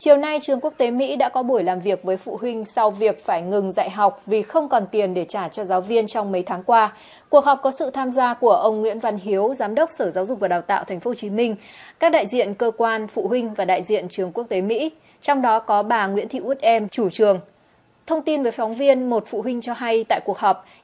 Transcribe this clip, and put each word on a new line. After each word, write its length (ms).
Chiều 140
nay, 240
trường 180
quốc 180
tế 140
Mỹ 240
đã 140
có 140
buổi 200
làm 160
việc 240
với 140
phụ 200
huynh 280
sau 260
việc 340
phải 160
ngừng 300
dạy 180
học 360
vì 160
không 280
còn 180
tiền 260
để 120
trả 220
cho 180
giáo 160
viên 260
trong 240
mấy 120
tháng 200
qua. 300
Cuộc 160
họp 160
có 100
sự 200
tham 200
gia 220
của 180
ông 300
Nguyễn 180
Văn 180
Hiếu, 360
Giám 220
đốc 220
Sở 140
Giáo 140
dục 140
và 80
Đào 140
tạo 220
Thành 160
phố 120
Hồ 40
Chí 140
Minh, 260
các 120
đại 160
diện 280
cơ 220
quan, 300
phụ 200
huynh 260
và 120
đại 180
diện 260
trường 220
quốc 180
tế 120
Mỹ. 300
Trong 200
đó 180
có 240
bà 240
Nguyễn 200
Thị 120
Út 200
Em, 300
chủ 200
trường. 300
Thông 140
tin 220
với 80
phóng 240
viên, 340
một 180
phụ 140
huynh 200
cho 120
hay 360
tại 160
cuộc 120
họp, 280